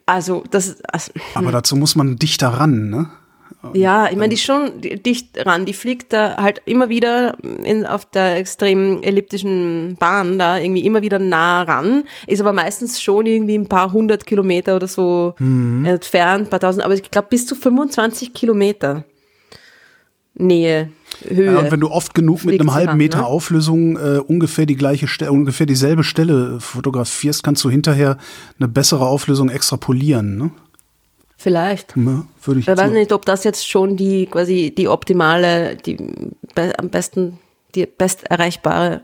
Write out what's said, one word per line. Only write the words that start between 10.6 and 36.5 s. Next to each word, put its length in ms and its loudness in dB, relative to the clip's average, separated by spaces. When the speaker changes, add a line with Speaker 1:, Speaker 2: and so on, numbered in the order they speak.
Speaker 1:
immer 160 2
wieder 160 -2
nah 460 2
ran, 400 0
ist 140 0
aber 120 2
meistens 480 -4
schon 240 2
irgendwie 320 0
ein 120 -4
paar 240 0
hundert 340 0
Kilometer 480 0
oder 120 -2
so 520 0
Speaker 2:
Mhm. 460 0
Speaker 1:
entfernt, 640 0
paar 100 0
tausend, 240 0
aber 100 2
ich 160 -4
glaub, 200 -2
bis 180 0
zu 80 -6
fünfundzwanzig 800 0
Kilometer 680 0
Nähe, 540 2
Höhe 260 2
Speaker 2:
Ja, 60 6
und 120 2
wenn 80 2
du 120 0
oft 240 -4
genug 220 4
mit 40 -10
Speaker 1:
fliegt 60 4
Speaker 2:
einem 80 4
Speaker 1:
sie 60 0
Speaker 2:
halben 140 2
Speaker 1:
ran, 80 2
Speaker 2:
Meter 220 2
Speaker 1:
ne? 80 0
Speaker 2:
Auflösung, 680 0
äh, 200 0
ungefähr 480 0
die 100 0
gleiche 320 0
Ste-, 240 -4
ungefähr 360 2
dieselbe 360 2
Stelle 560 0
fotografierst, 840 -4
kannst 200 0
du 60 2
hinterher 480 2
eine 80 0
bessere 380 2
Auflösung 440 2
extrapolieren, 880 0
ne? 140 -4
Speaker 1:
Vielleicht. 600 -2
Speaker 2:
Ne, 280 0
würde 180 0
ich 60 -2
Speaker 1:
Ich 40 4
weiß 80 4
Speaker 2:
jetzt 140 4
mal 60 4
Speaker 1:
nicht, 120 2
ob 140 0
das 180 0
jetzt 240 -2
schon 300 2
die, 300 0
quasi 480 0
die 120 2
optimale, 880 2
die 220 -8